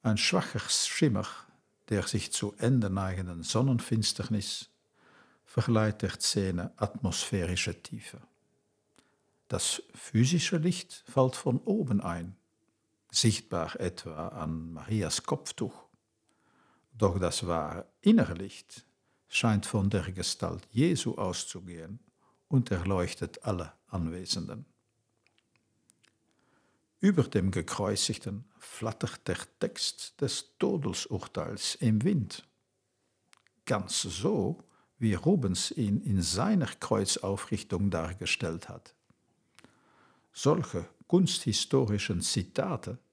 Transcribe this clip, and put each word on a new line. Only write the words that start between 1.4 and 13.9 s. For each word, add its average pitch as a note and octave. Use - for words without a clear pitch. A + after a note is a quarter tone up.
der G2
sich -
zu -
Ende A#2
neigenden F#2
Sonnenfinsternis A2+
verleiht A2
der F#2+
Szene F2+
atmosphärische -
Tiefe. -
Das -
physische C#3+
Licht -
fällt C3
von -
oben D#3
ein, F2
sichtbar -
etwa E2+